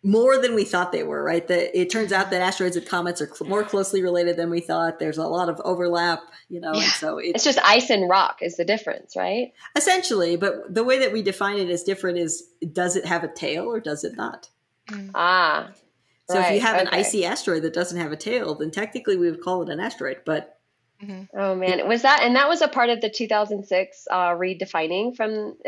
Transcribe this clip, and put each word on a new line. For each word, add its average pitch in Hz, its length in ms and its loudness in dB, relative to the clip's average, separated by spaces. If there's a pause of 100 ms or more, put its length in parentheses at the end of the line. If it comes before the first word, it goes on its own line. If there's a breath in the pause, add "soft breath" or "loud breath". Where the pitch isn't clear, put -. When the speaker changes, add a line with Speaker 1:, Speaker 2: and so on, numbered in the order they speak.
Speaker 1:
more 233 360 6
than 247 160 2
we 208 100 4
thought 180 280 0
they 160 100 -2
were, 147 200 -4
right? 165 260 0
That 175 300 2
it 180 120 2
turns 214 220 0
out 190 180 2
that 185 100 0
asteroids 180 360 0
and 170 100 -6
comets 175 340 -2
are 151 120 -4
cl-, 165 180 -8
more 208 140 0
closely 196 380 0
related 175 340 2
than 170 140 -2
we 170 100 0
thought. 165 400 -2
There's 156 180 -2
a 160 80 -2
lot 175 220 0
of - 160 -4
overlap, 175 560 0 (280 loud breath)
you 175 120 -10
know, 165 120 -6
and 156 100 0
Speaker 2:
Yeah. - 100 2
Speaker 1:
so - 260 -4
it 175 160 -4
Speaker 3:
It's 233 100 0
just 285 200 2
ice 240 260 6
and 196 180 2
rock 185 320 4
is 175 160 -6
the 175 80 -2
difference, - 520 -4
right? 226 360 -2 (220 loud breath)
Speaker 1:
Essentially, 247 640 2
but 190 360 -2
the 226 120 2
way 254 160 4
that 233 120 2
we 220 100 -2
define 202 360 0
it 180 120 0
as 175 120 -2
different 190 360 -2
is, 165 260 -4 (280)
does 180 220 0
it 185 100 -2
have 170 200 0
a 156 40 -6
tail 160 360 -6
or 226 160 -4
does 151 240 -6
it - 120 -8
not? - 320 -10 (420)
Speaker 2:
Mm. 196 240 -12
Speaker 3:
Ah, 170 560 2 (600)
Speaker 1:
So 185 80 2
if 185 80 4
you 175 60 2
Speaker 3:
right, 202 100 2
Speaker 1:
have 220 180 4
an 185 80 2
Speaker 3:
okay. 175 100 0
Speaker 1:
icy 202 260 0
asteroid 170 380 -2
that 160 120 -4
doesn't 175 240 -2
have 156 140 -4
a 156 40 -8
tail, 208 380 -4
then 156 160 -6
technically 208 460 -2
we 175 120 2
would 165 140 -4
call 180 200 -2
it 160 80 -6
an 156 100 -6
asteroid, 143 440 -6
but - 280 -4 (520)
Speaker 2:
Mm-hmm. 196 340 -12
Speaker 3:
Oh 196 160 0
man, 185 320 0
was 233 140 0
that, 277 220 6
and 240 140 4
that 277 120 6
was 330 140 2
a 294 60 2
part 254 200 2
of 233 140 0
the 220 80 -2
two 226 180 -4
thousand 208 380 0
six, 190 440 -2
uh, 180 200 2
redefining 180 840 -2
from, 214 400 -4 (140)